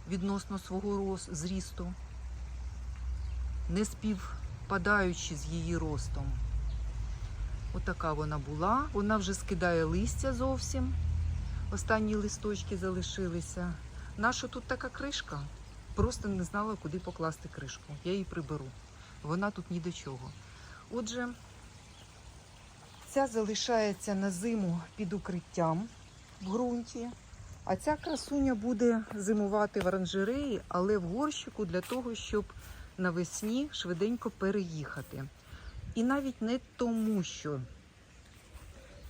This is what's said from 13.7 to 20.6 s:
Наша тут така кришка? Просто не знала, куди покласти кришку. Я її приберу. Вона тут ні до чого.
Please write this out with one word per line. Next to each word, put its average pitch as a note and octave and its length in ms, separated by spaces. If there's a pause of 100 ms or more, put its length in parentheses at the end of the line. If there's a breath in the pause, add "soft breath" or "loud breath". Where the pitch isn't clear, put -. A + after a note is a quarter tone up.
Наша B3 300
тут - 160
така B3+ 260
кришка? - 500 (560)
Просто G#3+ 320
не F#3+ 160
знала, G#3 380
куди E3+ 180
покласти D#3+ 560
кришку. C#3+ 380 (100)
Я F3 80
її G3 120
приберу. D3 420 (580 loud breath)
Вона F3+ 280
тут F#3 200
ні F3 80
до E3 120
чого. C3+ 400 (600 loud breath)